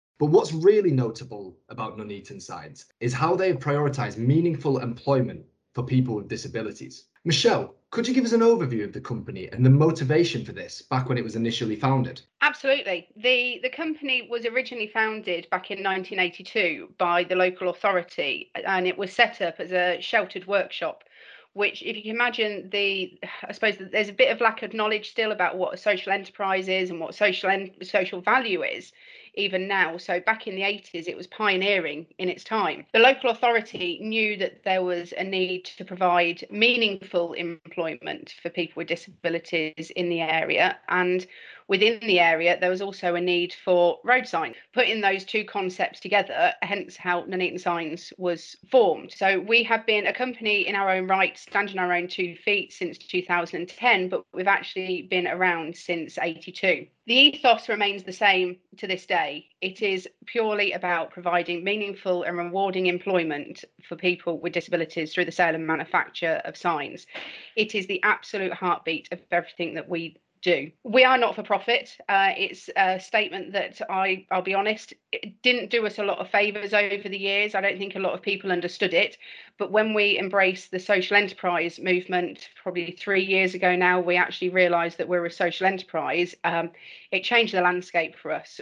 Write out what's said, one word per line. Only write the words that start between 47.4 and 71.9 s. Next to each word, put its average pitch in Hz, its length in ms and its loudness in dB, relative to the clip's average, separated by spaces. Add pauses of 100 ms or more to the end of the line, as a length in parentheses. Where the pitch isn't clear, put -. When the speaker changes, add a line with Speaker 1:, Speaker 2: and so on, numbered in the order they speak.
Speaker 2:
Signs 170 580 -4
was 175 400 -6 (120)
formed. 202 460 4
So 190 240 2
we 226 240 2
have 226 220 0
been 208 200 2
a 202 80 0
company 220 540 -2
in 202 80 -2
our 196 160 0
own 185 160 0
right, 190 300 2
standing 202 420 -4
on 180 60 0
our 180 80 2
own 175 160 -2
two 175 260 -4
feet - 380 -2
since - 240 -6
two - 260 -4
thousand 170 380 -2
and 180 80 -8
ten, 196 400 2
but 185 240 -2
we've 185 120 -4
actually 185 580 -2
been 185 220 0
around 170 500 -2
since 170 460 -6
eighty-two. 170 640 -2 (200)
The 240 100 0
ethos 269 520 6
remains 202 360 -2
the 185 100 -12
same 185 440 2 (200)
to 202 100 -10
this 185 180 -4
day. 151 420 -2 (140)
It 185 200 -8
is 190 260 -2 (180)
purely 214 480 -2
about 175 380 -2
providing 175 520 -2
meaningful 196 600 -2
and 175 140 -4
rewarding 185 500 -2
employment 175 760 -2 (240)
for 165 80 -10
people 180 440 -2
with 170 140 -6
disabilities 165 600 -4
through 175 120 2
the 165 60 -6
sale 170 240 2
and 160 120 -6
manufacture 160 800 -2
of - 120 -12
signs. 151 480 -4 (500)
It 214 180 -2
is 190 140 -4
the 196 160 -4
absolute 202 500 -2
heartbeat 170 580 -4
of 175 80 -10 (120)
everything 170 440 -2
that 185 140 -10
we 165 280 -8 (240)
do. 156 280 0 (140)
We 254 220 6
are 262 120 8
not 233 180 2
for 208 80 -8
profit. 214 520 0 (140)